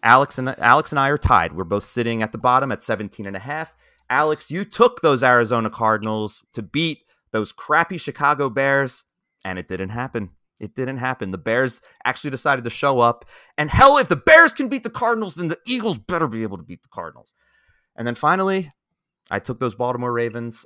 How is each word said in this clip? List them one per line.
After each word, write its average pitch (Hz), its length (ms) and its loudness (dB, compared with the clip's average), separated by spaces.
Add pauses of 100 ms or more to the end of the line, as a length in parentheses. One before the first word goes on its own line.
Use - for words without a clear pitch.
Alex 131 360 4
and, 131 100 -4 (100)
Alex 135 340 2
and 151 60 -2
I 135 100 2
are 147 100 0
tied. 85 360 2
We're 92 100 -6
both 101 200 -2
sitting 117 380 -2
at 110 100 -4
the 117 60 -12
bottom 127 340 2
at 101 100 -8
seventeen 104 440 -6
and 98 100 -10
a 95 40 -10
half. 151 340 -12 (360)
Alex, 151 400 0
you 175 140 -6
took 240 360 2
those 139 220 4
Arizona 120 480 4
Cardinals 110 840 -2
to 113 100 -10
beat 156 380 -4 (320)
those 110 200 -4
crappy 165 440 -2
Chicago 143 540 -2
Bears, 135 540 -2 (400)
and 92 140 -6
it 87 100 -12
didn't 92 220 -6
happen. 117 400 -8 (280)
It 107 160 -14
didn't 131 240 -6
happen. 120 340 -6
The 95 60 -8
Bears 120 440 -2 (240)
actually 127 240 -6
decided 131 340 -2
to 117 60 -6
show 139 300 0
up. 120 260 2 (320)
And 151 100 -2
hell, 277 300 8
if 254 100 0
the 165 80 2
Bears 320 380 8
can 262 140 -4
beat 247 160 -6
the 226 60 -6
Cardinals, 220 440 -2
then 170 140 -6
the 160 180 -4
Eagles 226 320 -2
better 160 300 -2
be 113 160 -6
able 98 120 -8
to 82 60 -14
beat 87 200 -18
the - 60 -20
Cardinals. - 460 -16 (600)
And 113 120 -8
then 120 80 -4
finally, 185 580 0 (580)
I 101 80 -4
took 117 220 -8
those 120 140 -2
Baltimore 123 380 -4
Ravens 117 540 -6